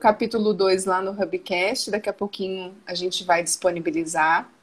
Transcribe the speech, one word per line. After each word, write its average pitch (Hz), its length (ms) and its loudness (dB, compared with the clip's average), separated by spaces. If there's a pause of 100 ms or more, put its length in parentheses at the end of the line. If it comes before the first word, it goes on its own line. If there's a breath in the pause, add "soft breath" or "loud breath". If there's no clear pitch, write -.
capítulo 220 540 2
dois 190 320 2
lá 185 160 2
no 196 100 -2
Hubcast. 185 760 -2
Daqui 208 180 -2
a 202 40 0
pouquinho 190 640 -6 (120)
a 180 80 -8
gente 180 280 -4
vai 175 220 2
disponibilizar. 165 1080 0 (120)